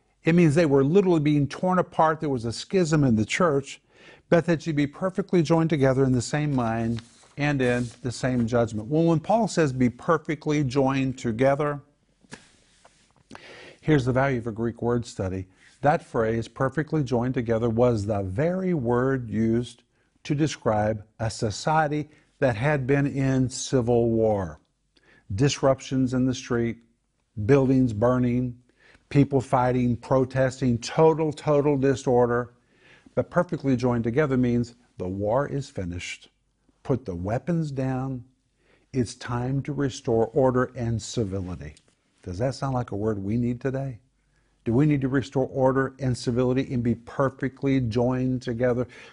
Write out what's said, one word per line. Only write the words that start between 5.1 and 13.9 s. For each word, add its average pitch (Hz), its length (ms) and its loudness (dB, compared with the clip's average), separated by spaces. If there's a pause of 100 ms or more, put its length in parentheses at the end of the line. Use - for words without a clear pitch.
joined 160 280 2
together 135 340 4
in 131 80 2
the 123 100 2
same 147 320 -2
mind 113 480 -2 (360)
and 143 240 0
in 123 260 0 (140)
the 123 100 -4
same 127 360 -2
judgment." 110 420 0
Well, 156 140 2
when 165 160 4
Paul 208 280 0
says, 156 240 0
"Be 127 180 2
perfectly 151 720 -2
joined 135 540 0
together," 139 640 0 (2000)
here's 147 240 2